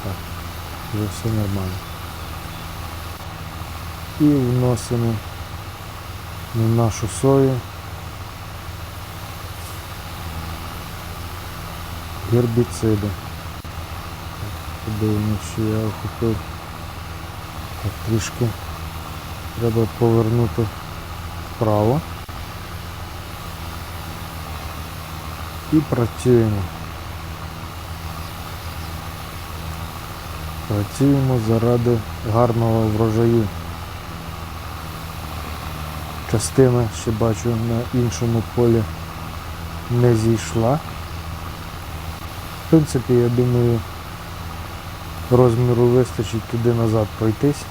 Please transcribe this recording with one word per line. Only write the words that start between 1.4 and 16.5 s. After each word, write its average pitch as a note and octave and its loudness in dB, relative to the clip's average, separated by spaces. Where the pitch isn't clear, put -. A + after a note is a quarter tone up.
І D#3 6
вносимо B2 4
на A2+ 6
нашу G#2 2
сою C3+ 6
гербіциди. A2+ 4
Подивимось, G#2+ 2
що A2+ -2
я G#2+ 2
охопив. G#2+ 0